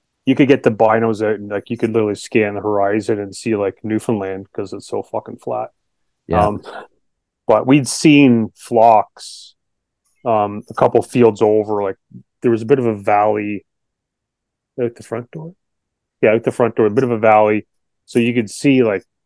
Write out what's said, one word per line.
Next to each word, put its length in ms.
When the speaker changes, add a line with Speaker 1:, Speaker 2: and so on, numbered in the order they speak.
Speaker 1:
you 100
could 140
get 140
the 80
binos 540
out 100
and, 160
like, 180
you 80
could 160
literally 220
scan 400
the 60
horizon 600
and 160
see, 200
like, 280
Newfoundland 680
'cause 200
it's 140
so 160
fucking 340
flat. 360
Speaker 2:
Yeah. 200
Speaker 1:
Um, 160
but 200
we'd 200
seen 680
flocks, 1000
um, 460
a 40
couple 280
fields 400
over, 400
like, 140
there 100
was 120
a 40
bit 120
of 80
a 80
valley 680
out 140
the 80
front 280
door. 240
Yeah, 100
out 120
the 80
front 240
door, 100
a 40
bit 140
of 60
a 80
valley. 480
So 140
you 160
could 160
see, 320
like, 220